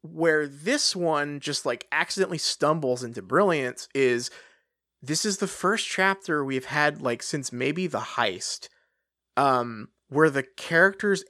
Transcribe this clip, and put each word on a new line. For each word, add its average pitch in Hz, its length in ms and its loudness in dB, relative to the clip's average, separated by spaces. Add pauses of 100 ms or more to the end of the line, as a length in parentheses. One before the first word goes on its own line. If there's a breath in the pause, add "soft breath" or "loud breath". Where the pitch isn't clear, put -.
where 160 460 2
this 156 480 -2
one 147 460 -2
just, - 240 -4
like, 123 260 -2
accidentally 175 480 0
stumbles 147 640 0
into 113 180 -10
brilliance 131 720 0
is 123 380 2 (720 loud breath)
this 151 220 -2
is 202 140 0
the 196 80 -2
first 202 400 -2
chapter 190 580 0
we've 131 200 -4
had, 147 360 0
like, 120 220 -2
since 143 280 -6
maybe 147 360 -2
the 123 120 -2
heist, - 680 -4 (680)
um, 123 540 0 (200)
where 151 200 6
the 139 140 0
characters, 190 840 2